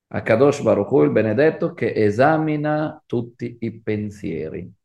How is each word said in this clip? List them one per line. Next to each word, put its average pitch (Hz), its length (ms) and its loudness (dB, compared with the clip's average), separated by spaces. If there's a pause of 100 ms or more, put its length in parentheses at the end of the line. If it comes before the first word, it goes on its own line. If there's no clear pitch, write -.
A - 140 -6
Kadosh 123 400 2
Baruch 101 280 2
Hu, 143 120 4
il 147 80 4
benedetto, 143 640 2
che - 200 -4
esamina 151 1120 0
tutti 120 560 -6
i 113 200 -8
pensieri. 90 880 -6 (140)